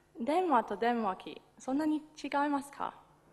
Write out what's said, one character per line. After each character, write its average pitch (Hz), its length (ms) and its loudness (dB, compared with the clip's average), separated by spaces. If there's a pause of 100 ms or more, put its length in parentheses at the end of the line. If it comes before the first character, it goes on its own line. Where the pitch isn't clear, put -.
(200)
「電 320 300 2
話 254 140 6
と 208 120 -6
電 233 260 2
話 190 140 0
機、 - 260 -14 (160)
そ - 140 -6
ん 269 60 2
な 311 80 0
に 302 160 2 (200)
違 - 40 -6
い 277 40 -10 (200)
ま 277 120 0
す - 80 -16
か？」 - 220 -6 (400)